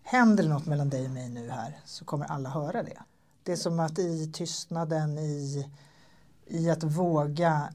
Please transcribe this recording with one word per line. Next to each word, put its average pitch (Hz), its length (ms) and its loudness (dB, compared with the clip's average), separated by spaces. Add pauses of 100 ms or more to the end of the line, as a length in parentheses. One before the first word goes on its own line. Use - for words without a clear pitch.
händer 220 400 6
det 160 60 4
något 151 180 2
mellan 143 240 2
dig 131 140 0
och 131 80 -4
mig 127 160 -8
nu 120 220 -10
här 131 340 -8
så - 200 -16
kommer 143 220 -4
alla 139 240 -6
höra 156 320 -4
det. - 160 -12 (440)
Det 185 100 -4
är 175 40 -2
som 165 240 0
att 160 180 0
i 165 340 -2
tystnaden, 160 840 -2
i, 143 500 -4 (800)
i 165 240 0
att 160 140 2
våga. 156 920 2